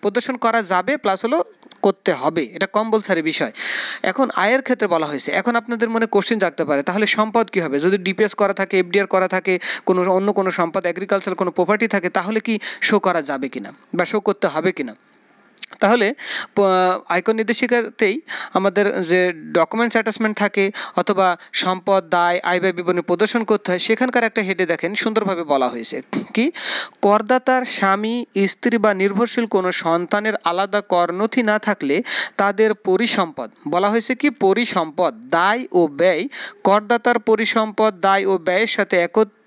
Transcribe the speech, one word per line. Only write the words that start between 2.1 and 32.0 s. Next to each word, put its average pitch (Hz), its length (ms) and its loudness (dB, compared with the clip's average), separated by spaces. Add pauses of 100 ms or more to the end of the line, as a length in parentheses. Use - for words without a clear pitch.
হবে, 151 300 -2
এটা 196 240 -4
কম্পালসারি 208 540 0
বিষয়। 156 300 -2 (520)
এখন 240 320 0
আয়ের 226 260 2
ক্ষেত্রে 247 260 -2
বলা 165 180 0
হয়েছে, 143 260 -6
এখন 233 240 0
আপনাদের 233 340 -2
মনে 226 160 0
কোশ্চেন 214 340 0
জাগতে 170 260 0
পারে, 143 180 0
তাহলে 185 240 0
সম্পদ 220 420 0
কী 185 100 -2
হবে? 143 200 -2
যদি 185 180 2
ডিপিএস 190 380 -2
করা 196 180 2
থাকে, 190 260 0
এফডিআর 185 280 0
করা 185 200 2
থাকে, 185 320 -2 (260)
কোনো 185 260 2
অন্য 190 220 2
কোনো 190 180 0
সম্পদ, 170 340 -2
এগ্রিকালচারাল 185 500 -2
কোনো 180 160 -2
প্রপার্টি 202 360 0
থাকে, 185 220 -2
তাহলে 190 300 -2
কি 220 200 -2 (220)
শো 214 180 2
করা 175 220 0
যাবে 139 280 -4
কিনা 110 220 -10 (240)
বা 175 100 2
শো 214 140 -2
করতে 196 280 -2
হবে 160 240 0
কিনা? 123 240 -8 (840)
তাহলে 214 340 4 (420)
প-, 185 540 4
আয়কর 185 240 0
নির্দেশিকাতেই 226 880 0 (320)
আমাদের 190 500 2
যে 180 300 2 (180)
ডকুমেন্টস 220 440 0
অ্যাটাচমেন্ট 214 420 -2
থাকে 202 340 0 (240)
অথবা 180 420 2 (160)
সম্পদ, 185 560 0
দায়, 175 340 2
আয় 180 160 2
ব্যয় 185 140 0
বিবরণী 175 280 -2
প্রদর্শন 208 420 0
করতে 202 280 -2
হয়, 180 80 0
সেখানকার 240 440 0
একটা 220 180 -2
হেডে 185 240 0
দেখেন 170 300 -2
সুন্দরভাবে 208 480 -2
বলা 135 260 2
হয়েছে 120 320 -8 (320)
কি, 254 180 2 (500)
"করদাতার 254 640 2
স্বামী, 214 600 0 (220)
স্ত্রী 233 300 0
বা 208 160 4
নির্ভরশীল 202 520 0
কোনো 185 260 0
সন্তানের 175 640 0 (100)
আলাদা 190 380 0
কর 175 300 0
নথি 208 320 -2
না 214 160 2
থাকলে 185 440 -2 (340)